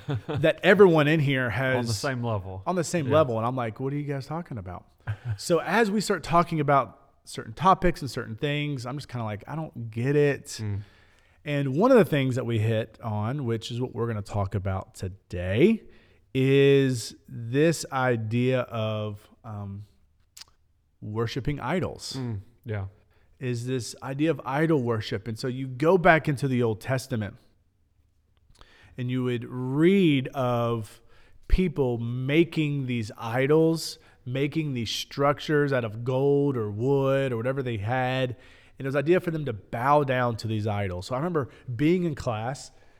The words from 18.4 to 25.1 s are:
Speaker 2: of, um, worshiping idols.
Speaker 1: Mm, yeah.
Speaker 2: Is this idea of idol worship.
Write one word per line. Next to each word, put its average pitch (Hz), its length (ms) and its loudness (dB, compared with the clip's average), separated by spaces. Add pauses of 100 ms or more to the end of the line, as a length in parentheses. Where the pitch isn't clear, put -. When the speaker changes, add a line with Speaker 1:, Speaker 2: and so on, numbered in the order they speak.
Speaker 2:
of, 107 680 -6 (160)
um, 104 400 -12 (1160)
worshiping 113 600 -4
idols. 135 580 -4
Speaker 1:
Mm, 117 220 -6 (240)
yeah. 104 220 -6 (520)
Speaker 2:
Is 123 280 -6
this 127 360 -6
idea 143 300 -2
of 139 120 -8
idol 151 380 2
worship. 113 460 -4